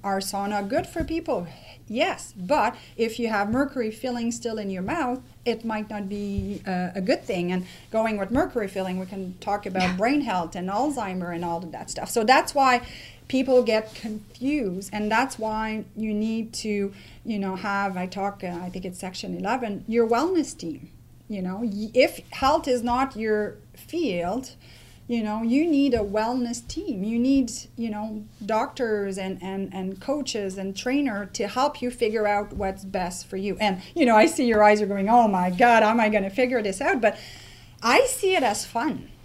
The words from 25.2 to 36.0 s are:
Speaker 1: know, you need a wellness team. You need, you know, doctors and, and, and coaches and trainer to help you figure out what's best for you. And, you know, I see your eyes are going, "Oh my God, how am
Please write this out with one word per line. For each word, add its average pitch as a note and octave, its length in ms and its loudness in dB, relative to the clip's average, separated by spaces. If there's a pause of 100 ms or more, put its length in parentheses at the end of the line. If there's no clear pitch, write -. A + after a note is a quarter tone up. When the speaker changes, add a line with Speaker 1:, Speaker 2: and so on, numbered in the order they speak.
Speaker 1:
know, G#3+ 200 -4
you C4 240 4
need C#4 260 4
a A#3 60 2
wellness A#3 680 -2
team. D4 380 -6
You A3+ 140 0
need, C4 340 4 (240)
you A#3 140 -4
know, G#3+ 340 -8 (220)
doctors G#3+ 720 -2
and, F#3+ 240 -6
and, F#3+ 320 -6
and F#3+ 260 -6
coaches G#3+ 560 -4
and G3 180 -6
trainer B3 600 -2
to - 140 -2
help C#4+ 340 0
you B3 80 -2
figure G#3+ 360 0
out G#3 280 0
what's G3 280 -4
best F#3 440 -6
for F#3+ 100 -8
you. F#3+ 240 -4
And, F#3+ 220 0 (120)
you D#4+ 120 6
know, A3+ 100 8
I A3 80 10
see C#4 220 2
your G#3+ 180 6
eyes G#3 160 10
are G#3 60 2
going, G3 240 0
"Oh A#3 180 8
my F#3 220 2
God, A3+ 320 8
how G#3+ 80 6
am A#3 100 4